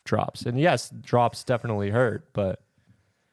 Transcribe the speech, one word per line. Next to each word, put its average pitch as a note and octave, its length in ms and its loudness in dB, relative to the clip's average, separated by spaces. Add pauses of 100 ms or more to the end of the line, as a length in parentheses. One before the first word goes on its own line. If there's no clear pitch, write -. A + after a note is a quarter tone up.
drops. - 380 -2
And B2 160 -4
yes, D3 300 2 (140)
drops A#2+ 400 2
definitely A2 480 -2
hurt, A2+ 420 0
but G2 300 -2 (720)